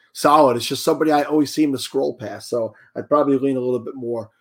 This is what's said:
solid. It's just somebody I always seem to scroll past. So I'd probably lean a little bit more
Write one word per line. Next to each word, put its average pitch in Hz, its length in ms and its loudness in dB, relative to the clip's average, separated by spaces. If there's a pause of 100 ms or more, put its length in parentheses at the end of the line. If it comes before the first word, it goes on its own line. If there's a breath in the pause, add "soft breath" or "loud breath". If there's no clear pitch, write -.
(140)
solid. 147 420 4
It's 117 100 -4
just - 200 -6
somebody 156 260 2
I 147 120 2
always 147 300 0
seem 151 200 0
to 123 60 -4
scroll 135 360 -2
past. 104 340 -12
So 113 240 -4 (220 soft breath)
I'd - 140 -10
probably 143 280 4
lean 135 200 -2
a 127 40 -2
little 123 180 -2
bit 113 160 -10
more 117 460 -8